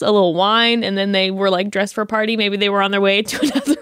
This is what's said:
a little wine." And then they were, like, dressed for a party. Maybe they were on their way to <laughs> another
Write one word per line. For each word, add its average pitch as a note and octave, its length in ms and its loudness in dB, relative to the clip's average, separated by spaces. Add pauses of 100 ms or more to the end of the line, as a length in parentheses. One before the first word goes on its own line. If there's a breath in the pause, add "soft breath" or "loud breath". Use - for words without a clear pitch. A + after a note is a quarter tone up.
a G#3 100 2
little F#3+ 220 4
wine." A3+ 500 2
And G3 140 -4
then G3 140 0
they F#3+ 200 0
were, F#3+ 180 0
like, F#3+ 220 0
dressed G3+ 220 -4
for A3 80 -4
a G#3+ 40 -4
party. A3 320 -2
Maybe G#3 200 -2
they G3+ 120 0
were G3+ 120 0
on G3 100 0
their G3+ 100 0
way G3 200 2
to - 200 -8
<laughs> - 0 -
another C#4 400 -2